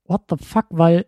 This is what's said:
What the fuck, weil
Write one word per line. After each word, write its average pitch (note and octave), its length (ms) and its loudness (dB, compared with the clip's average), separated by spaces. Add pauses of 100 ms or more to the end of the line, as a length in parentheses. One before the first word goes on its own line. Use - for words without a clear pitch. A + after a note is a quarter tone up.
What F3+ 240 -4
the E3 140 -4
fuck, - 260 -4
weil E3+ 380 2